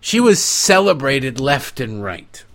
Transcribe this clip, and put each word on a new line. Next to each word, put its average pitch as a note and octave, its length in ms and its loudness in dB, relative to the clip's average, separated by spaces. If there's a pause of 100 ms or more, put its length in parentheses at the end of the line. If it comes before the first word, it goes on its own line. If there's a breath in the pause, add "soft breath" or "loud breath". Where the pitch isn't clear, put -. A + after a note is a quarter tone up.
she - 200 -2
was A#3 200 4
celebrated C#3 1000 0
left C#3 400 -2
and A2 240 -8
right. - 400 -12 (100)